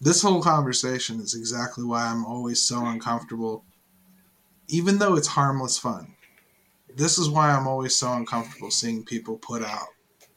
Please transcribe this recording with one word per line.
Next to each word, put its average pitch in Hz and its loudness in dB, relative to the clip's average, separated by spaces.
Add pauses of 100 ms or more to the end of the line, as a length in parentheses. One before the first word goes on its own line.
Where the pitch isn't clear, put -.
this 147 4
whole 185 6
conversation 127 2
is 104 -6
exactly 120 -6
why 117 0
I'm 113 -2
always 120 -4
so 123 0
uncomfortable. 113 -4 (1040)
Even 180 2
though 202 6
it's 151 2
harmless 135 0
fun, 92 -8 (800)
this 160 2
is 160 2
why 151 4
I'm 135 4
always 131 0
so 127 0
uncomfortable 113 -6
seeing 113 -2
people 113 -8
put 117 -8
out, 104 -8 (480)